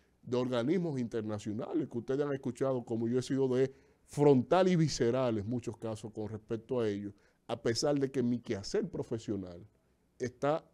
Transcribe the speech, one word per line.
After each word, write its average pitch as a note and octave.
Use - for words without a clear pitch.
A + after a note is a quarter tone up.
de B2
organismos C3+
internacionales, A2
que -
ustedes C3+
han C#3+
escuchado C3
como A2+
yo B2
he B2
sido C3+
de C3
frontal C#3+
y F3+
visceral B2+
en G2
muchos A#2
casos A2
con G#2+
respecto A2+
a A2+
ellos, G2+
a A2+
pesar C#3+
de C3+
que C3+
mi A#2+
quehacer A#2
profesional G#2
está, C#3